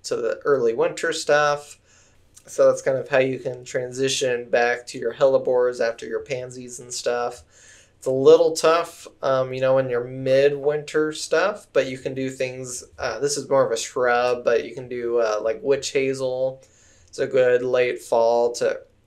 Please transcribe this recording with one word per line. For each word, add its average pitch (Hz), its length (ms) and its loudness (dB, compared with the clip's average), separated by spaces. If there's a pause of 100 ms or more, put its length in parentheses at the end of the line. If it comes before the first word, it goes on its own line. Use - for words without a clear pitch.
to - 140 -4
the 117 280 -4
early 123 300 2
winter 165 380 -2
stuff. 147 680 0 (680)
So 139 200 2
that's 131 160 2
kind 135 140 0
of 123 120 -8
how 139 100 2
you 131 200 0
can 123 260 -10
transition 127 840 -4
back 120 400 0
to 135 100 -12
your 117 140 -4
hellebores 123 680 2
after 117 260 -2
your 113 140 -6
pansies 127 600 -10
and 123 120 -16
stuff. 120 500 -4 (560)
It's - 80 -20
a 135 40 0
little 156 420 8
tough, 165 560 0 (140)
um, 131 300 0
you 131 80 -6
know, 131 180 4
in 131 120 0
your 120 140 -2
midwinter 143 1080 2
stuff, 180 600 -2
but 135 140 2
you 131 120 -8
can 135 160 -8
do 131 160 -4
things, 127 540 -8 (140)
uh, 117 200 -6
this 143 180 -2
is 131 120 -8
more 135 160 4
of 110 80 -2
a 113 40 0
shrub, 123 680 0
but 120 200 2
you 113 100 -14
can 127 140 -12
do, 120 300 -4
uh, 107 240 0
like, 110 200 -4
witch 135 300 -2
hazel. 131 680 -4 (460)
It's - 100 -14
a 135 80 -2
good 127 360 2
late 123 380 0
fall 117 560 2
to - 240 -2 (260)